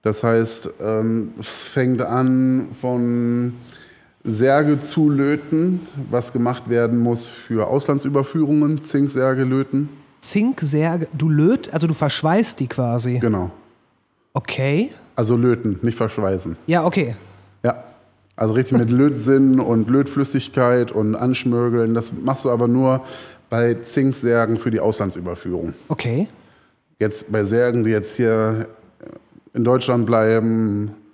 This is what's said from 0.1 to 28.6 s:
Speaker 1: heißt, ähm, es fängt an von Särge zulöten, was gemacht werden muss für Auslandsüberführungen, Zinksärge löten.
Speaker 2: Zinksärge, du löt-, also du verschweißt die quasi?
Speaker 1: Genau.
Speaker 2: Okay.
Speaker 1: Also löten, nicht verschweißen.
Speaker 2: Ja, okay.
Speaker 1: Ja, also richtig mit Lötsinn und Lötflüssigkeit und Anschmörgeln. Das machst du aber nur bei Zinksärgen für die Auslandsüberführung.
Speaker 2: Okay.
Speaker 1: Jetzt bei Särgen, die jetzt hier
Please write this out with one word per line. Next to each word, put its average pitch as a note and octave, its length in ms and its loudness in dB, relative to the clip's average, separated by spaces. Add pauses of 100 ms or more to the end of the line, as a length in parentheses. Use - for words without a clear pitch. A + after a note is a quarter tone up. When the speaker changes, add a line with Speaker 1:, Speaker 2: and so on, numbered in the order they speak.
Speaker 1:
heißt, A2+ 460 0 (100)
ähm, A2 580 -2
es G#2+ 100 -12
fängt B2+ 520 -2
an C3 680 0 (120)
von A#2+ 720 -2 (680)
Särge C3+ 560 2
zulöten, D3+ 1040 0 (240)
was A#2+ 220 -2
gemacht B2 360 -2
werden A#2+ 300 2
muss A#2 300 0
für - 400 -4
Auslandsüberführungen, C#3+ 1160 0
Zinksärge C3+ 600 0
löten. C3+ 440 0 (320)
Speaker 2:
Zinksärge, E3 920 0
du D#3 180 -2
löt-, E3 420 2
also D#3+ 140 0
du D#3+ 80 0
verschweißt D#3+ 680 0
die C3+ 60 0
quasi? B2 520 -2
Speaker 1:
Genau. G2+ 320 0 (840)
Speaker 2:
Okay. C#3+ 580 -2 (260)
Speaker 1:
Also A#2+ 200 2
löten, A#2 460 0
nicht A#2+ 160 -2
verschweißen. F#2+ 580 -2 (100)
Speaker 2:
Ja, E3 200 2
okay. D3 280 0 (480)
Speaker 1:
Ja, - 220 -2 (520)
also A2 180 0
richtig C3 240 2
mit A#2 120 2
Lötsinn C3 680 4
und A2+ 300 2
Lötflüssigkeit C3 1000 0
und G#2+ 220 0
Anschmörgeln. A#2+ 800 0
Das A#2 180 -4
machst C3+ 320 -4
du C3 60 0
aber A#2+ 180 2
nur C3 340 2 (480)
bei A#2 240 2
Zinksärgen A#2 840 0
für A#2+ 120 -2
die A2 100 0
Auslandsüberführung. F2 960 -4 (140)
Speaker 2:
Okay. D3 400 -2 (720)
Speaker 1:
Jetzt G#2 340 -4
bei G#2+ 120 0
Särgen, A#2+ 400 0
die A2 60 2
jetzt G#2+ 260 -2
hier A2 520 0 (840)